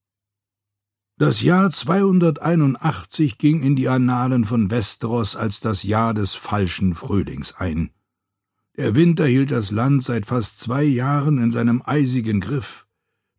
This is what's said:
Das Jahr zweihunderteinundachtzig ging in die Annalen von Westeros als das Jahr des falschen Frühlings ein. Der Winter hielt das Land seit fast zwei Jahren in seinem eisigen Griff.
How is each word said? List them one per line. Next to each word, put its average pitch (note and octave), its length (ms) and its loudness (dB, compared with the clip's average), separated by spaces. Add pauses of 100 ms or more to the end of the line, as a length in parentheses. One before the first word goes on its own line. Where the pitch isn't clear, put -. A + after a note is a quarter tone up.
(1160)
Das C3+ 260 0
Jahr F3+ 280 4
zweihunderteinundachtzig D#3+ 1700 0
ging D3+ 240 2
in C#3 140 2
die B2+ 120 0
Annalen B2+ 560 2
von G#2 260 0
Westeros A#2 680 -2
als A2+ 240 -4
das A2 220 -4
Jahr A2 320 0
des G#2 200 -4
falschen F#2 600 -2
Frühlings - 600 -4
ein. E2 360 -4 (880)
Der A#2+ 180 -2
Winter E3 320 4
hielt C3+ 240 2
das A2 200 -2
Land B2+ 320 2
seit A#2 240 -4
fast B2 320 -4
zwei C3+ 260 -2
Jahren C#3+ 540 0
in A#2 120 2
seinem A#2 340 0
eisigen B2 560 0
Griff. G#2+ 460 -8 (520)